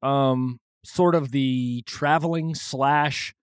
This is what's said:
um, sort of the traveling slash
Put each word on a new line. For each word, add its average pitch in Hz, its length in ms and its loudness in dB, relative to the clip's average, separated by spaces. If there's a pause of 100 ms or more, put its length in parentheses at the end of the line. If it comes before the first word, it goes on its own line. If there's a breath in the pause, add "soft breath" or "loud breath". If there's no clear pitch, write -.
um, 131 600 0 (240)
sort 175 320 2
of 139 160 -2
the 127 540 -2
traveling 160 680 0
slash 143 880 0